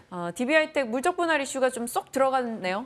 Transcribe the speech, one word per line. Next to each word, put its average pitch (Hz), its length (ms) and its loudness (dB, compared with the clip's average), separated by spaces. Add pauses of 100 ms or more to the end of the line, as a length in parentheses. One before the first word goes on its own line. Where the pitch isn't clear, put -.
어, 175 240 -6
디비 247 200 0
하이텍 311 360 2
물적 277 280 0
분할 330 240 2
이슈가 262 280 0
좀 240 160 -4
쏙 - 280 -4
들어갔네요. 240 720 0